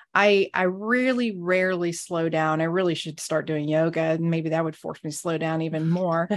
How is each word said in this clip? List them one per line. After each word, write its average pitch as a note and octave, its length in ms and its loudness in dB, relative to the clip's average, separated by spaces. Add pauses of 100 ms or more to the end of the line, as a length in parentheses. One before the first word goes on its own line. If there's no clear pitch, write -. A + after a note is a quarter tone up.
(140)
I, G3 400 4
I F#3 80 0
really A3+ 760 0
rarely F3+ 560 0
slow E3 360 -2
down. D#3 320 2
I D#3+ 40 2
really F3 300 0
should D#3 240 -8
start D#3 280 -2
doing D3+ 220 -2
yoga, D#3+ 320 2
and E3 300 0
maybe E3 200 -2
that D#3+ 140 0
would D#3+ 120 -4
force D#3 260 -10
me D#3 80 -6
to D3 60 -8
slow E3 220 -2
down D#3+ 240 -2
even D#3+ 280 -2
more, F3 460 0